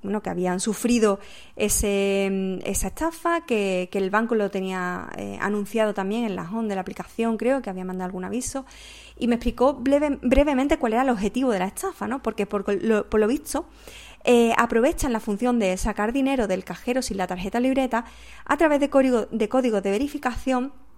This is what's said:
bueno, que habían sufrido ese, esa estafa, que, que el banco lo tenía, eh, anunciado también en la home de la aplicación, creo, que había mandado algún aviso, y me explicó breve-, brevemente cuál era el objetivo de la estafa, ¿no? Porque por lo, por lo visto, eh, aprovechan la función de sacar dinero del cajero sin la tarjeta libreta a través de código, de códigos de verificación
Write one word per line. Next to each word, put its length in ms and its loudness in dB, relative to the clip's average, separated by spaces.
bueno, 200 -4
que 60 -6
habían 320 -2
sufrido 580 2
ese, 1080 0
esa 240 -2
estafa, 580 -2
que, 440 0
que 80 -2
el 120 -2
banco 240 0
lo 160 0
tenía, 680 -4
eh, 240 -10
anunciado 540 0
también 300 -2
en 120 -4
la 60 -6
home 260 -4
de 60 -2
la 80 -4
aplicación, 560 -4
creo, 240 0
que 80 -8
había 160 -8
mandado 200 -6
algún 180 -6
aviso, 420 -6
y 80 -2
me 100 4
explicó 380 2
breve-, 480 2
brevemente 560 4
cuál 140 0
era 100 2
el 80 2
objetivo 400 0
de 100 2
la 60 0
estafa, 400 -6
¿no? 160 -4
Porque 240 -2
por 180 -2
lo, 240 2
por 100 2
lo 80 6
visto, 380 -2
eh, 320 6
aprovechan 560 2
la 60 0
función 400 0
de 180 0
sacar 360 -2
dinero 340 2
del 160 -2
cajero 400 -4
sin 140 -6
la 100 -2
tarjeta 320 -4
libreta 460 0
a 120 0
través 220 6
de 100 2
código, 440 4
de 160 0
códigos 340 2
de 80 0
verificación 840 -2